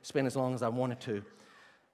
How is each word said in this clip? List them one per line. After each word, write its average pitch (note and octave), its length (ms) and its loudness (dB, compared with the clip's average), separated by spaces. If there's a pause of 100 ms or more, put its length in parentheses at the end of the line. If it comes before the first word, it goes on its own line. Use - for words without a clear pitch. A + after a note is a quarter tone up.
spend C3+ 260 0
as A#2+ 80 -2
long B2+ 180 2
as A#2+ 100 -2
I A#2 60 4
wanted B2 320 0
to. G#2 220 -2 (720)